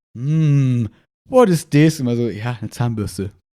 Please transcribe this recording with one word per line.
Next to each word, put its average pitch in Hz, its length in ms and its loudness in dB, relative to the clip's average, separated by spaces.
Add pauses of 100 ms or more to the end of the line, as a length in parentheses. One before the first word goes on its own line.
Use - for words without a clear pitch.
(160)
„Hm, 135 720 0 (400)
what 247 200 4
is 165 200 -2
this?“ 156 300 4
Immer 120 160 -2
so, 117 140 -2
„Ja, 110 320 -6
eine 107 80 -8
Zahnbürste. 104 600 -6 (220)